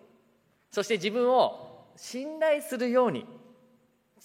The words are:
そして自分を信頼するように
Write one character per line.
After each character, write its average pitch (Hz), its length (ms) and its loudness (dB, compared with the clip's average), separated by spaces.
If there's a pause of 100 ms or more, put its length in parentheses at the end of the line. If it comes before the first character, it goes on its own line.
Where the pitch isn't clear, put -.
(680)
そ 202 140 -2
し - 40 -6
て 220 100 2
自 185 120 -2
分 247 220 2
を - 640 0
信 302 440 -10
頼 302 220 2
す 254 160 -8
る 240 140 -2
よ 247 160 4
う 196 40 2
に 123 140 -6 (1000)